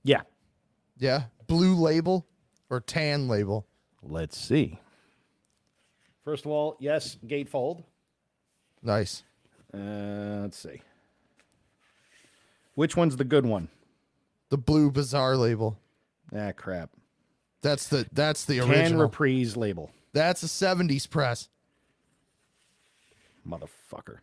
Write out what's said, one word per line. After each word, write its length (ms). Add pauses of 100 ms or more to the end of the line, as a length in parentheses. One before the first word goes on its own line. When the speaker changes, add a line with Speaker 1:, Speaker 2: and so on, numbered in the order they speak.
Speaker 1:
Yeah. 180 (760)
Speaker 2:
Yeah. 260 (240)
Blue 280
label 500 (440)
or 100
tan 480
label? 400 (340)
Speaker 1:
Let's 360
see. 420 (1400)
First 220
of 60
all, 280
yes, 380 (100)
gatefold. 560 (1000)
Speaker 2:
Nice. 420 (500)
Speaker 1:
Uh, 680
let's 140
see. 240 (1900)
Which 200
one's 220
the 80
good 200
one? 220 (840)
Speaker 2:
The 80
blue 340
Bizarre 440
label. 420 (560)
Speaker 1:
Ah, 220
crap. 360 (680)
Speaker 2:
That's 260
the, 260
that's 320
the 140
Speaker 1:
Can 120
Speaker 2:
original. 300
Speaker 1:
Reprise 560
label. 340 (220)
Speaker 2:
That's 300
a 40
seventies 580
press. 440 (2000)
Speaker 1:
Motherfucker. 760